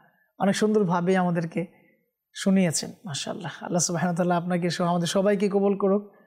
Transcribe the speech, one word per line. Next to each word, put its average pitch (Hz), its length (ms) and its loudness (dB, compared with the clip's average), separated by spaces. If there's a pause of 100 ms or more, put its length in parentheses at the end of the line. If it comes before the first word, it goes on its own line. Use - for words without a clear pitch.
(400)
অনেক 190 160 2
সুন্দরভাবে 190 600 2
আমাদেরকে 175 500 -2 (720)
শুনিয়েছেন। 190 540 2 (140)
মাশাআল্লাহ, - 600 -10
আল্লাহ 175 180 0
সুবহানাহু 175 300 -2
ওয়া 170 80 -2
তাআলা 180 160 2
আপনাকে 180 340 -2
সহ 170 180 -2
আমাদের 170 200 0
সবাইকে 202 400 2
কবুল 196 300 0
করুক। 202 340 0 (140)